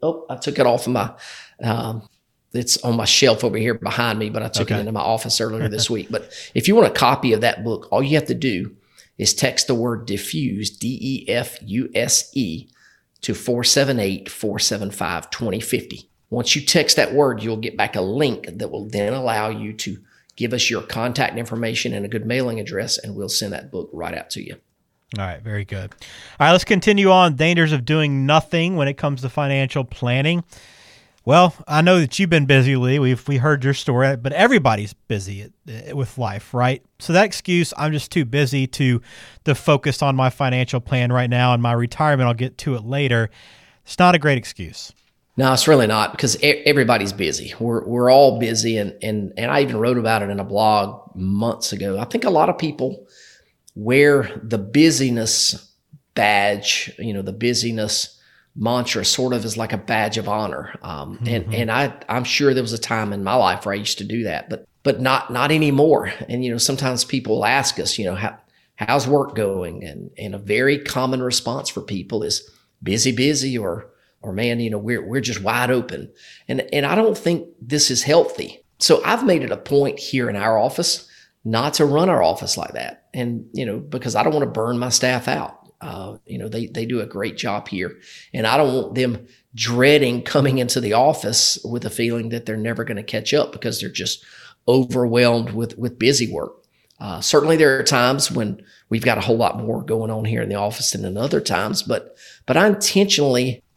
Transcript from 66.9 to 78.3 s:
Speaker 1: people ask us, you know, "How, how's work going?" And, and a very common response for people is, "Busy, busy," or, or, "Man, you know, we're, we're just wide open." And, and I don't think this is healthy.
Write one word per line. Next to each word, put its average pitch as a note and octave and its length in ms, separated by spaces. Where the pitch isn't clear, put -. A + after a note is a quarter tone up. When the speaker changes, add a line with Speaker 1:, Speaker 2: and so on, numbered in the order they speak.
Speaker 1:
people A#2 400
ask C3 340
us, - 200
you G#2 60
know, F#2 100
"How, G#2 240
how's A#2 340
work C#3 280
going?" G2 480
And, C#2 340
and G2+ 160
a G2+ 60
very B2 400
common C3 420
response B2+ 480
for - 120
people G2+ 420
is, - 260
"Busy, A2+ 300
busy," B2+ 480
or, G2 320
or, G#2+ 100
"Man, A#2 260
you A2+ 120
know, G#2 80
we're, G#2 260
we're B2 160
just G#2+ 220
wide A#2+ 260
open." A#2 420
And, B2+ 140
and C#3+ 100
I D3+ 120
don't A3 200
think - 320
this C3+ 300
is B2 100
healthy. - 600